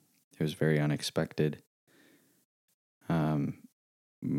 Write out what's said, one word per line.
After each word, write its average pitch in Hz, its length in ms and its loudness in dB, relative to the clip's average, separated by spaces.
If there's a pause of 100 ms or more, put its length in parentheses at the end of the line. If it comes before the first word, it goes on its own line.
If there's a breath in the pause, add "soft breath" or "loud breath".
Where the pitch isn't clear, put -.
(380 loud breath)
It 82 60 0
was 76 100 0
very 76 260 2
unexpected. - 840 -2 (1500 soft breath)
Um, 156 500 0 (800)